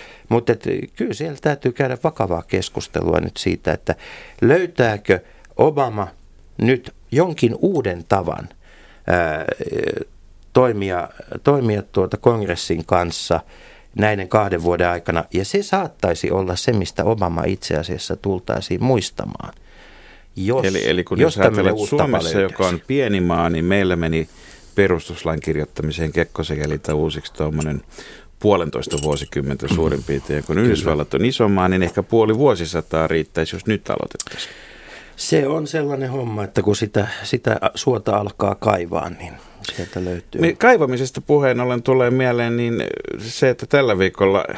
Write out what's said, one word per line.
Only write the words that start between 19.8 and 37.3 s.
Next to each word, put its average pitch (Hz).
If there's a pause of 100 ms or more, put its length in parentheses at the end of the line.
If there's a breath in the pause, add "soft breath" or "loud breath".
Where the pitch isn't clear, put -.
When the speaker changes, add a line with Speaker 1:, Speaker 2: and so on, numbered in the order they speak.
Speaker 1:
Jos, 107
Speaker 2:
Eli, 90
eli 87
kun 90
Speaker 1:
jos 90 (100)
Speaker 2:
jos -
ajatellaan, 110
Speaker 1:
tämmönen 95
Speaker 2:
että 107
Speaker 1:
uusi 101
tapa 147
Speaker 2:
Suomessa, 82
joka 95
on 92
Speaker 1:
löytyisi. 87
Speaker 2:
pieni 120
maa, 85
niin 82
meillä 92
meni 80 (460 loud breath)
perustuslain 85
kirjoittamiseen 76
Kekkosen 78
jäljiltä 73
uusiksi 76
tuommoinen 78 (580 loud breath)
puolentoista 85
vuosikymmentä 71
suurin 76
piirtein. 71
Kun 78
Speaker 1:
Kyllä. 107
Speaker 2:
Yhdysvallat 76
on 85
iso 123
maa, 92
niin 92
ehkä 95
puoli 110
vuosisataa 85
riittäisi, 80
jos 90
nyt 107
aloitettaisiin. - (640 loud breath)
Speaker 1:
Se 151
on 151
sellainen 143
homma, 113
että 98
kun 101
sitä, 104 (160 loud breath)
sitä 113 (160)